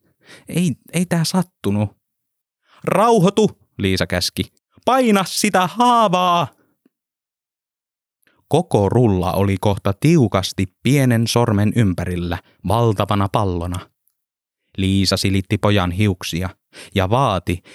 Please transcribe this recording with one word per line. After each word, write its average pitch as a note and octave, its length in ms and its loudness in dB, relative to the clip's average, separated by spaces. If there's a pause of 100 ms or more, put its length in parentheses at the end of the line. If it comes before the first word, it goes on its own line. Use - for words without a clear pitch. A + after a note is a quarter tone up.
(480)
ei, E3+ 240 -2 (200)
ei F3 140 -2
tää E3 180 -2
sattunut." E3+ 720 -4 (880)
"Rauhoitu", G#3 640 2 (280)
Liisa F#2+ 280 0
käski. - 460 -4 (320)
"Paina A3+ 400 2
sitä F#3 420 0
haavaa." F3+ 800 2 (2000)
Koko A#2+ 400 2
rulla F#2+ 440 2
oli G2 280 0
kohta G2+ 400 -2
tiukasti G#2+ 680 2 (160)
pienen B2 440 2
sormen G#2+ 500 0
ympärillä F2 640 -2 (300)
valtavana G#2 600 0
pallona. F2 640 -4 (840)
Liisa F#2+ 400 0
silitti G2 420 -2
pojan G2+ 320 0
hiuksia F#2 580 -4 (460)
ja F#2 160 0
vaati, G2+ 520 -2 (120)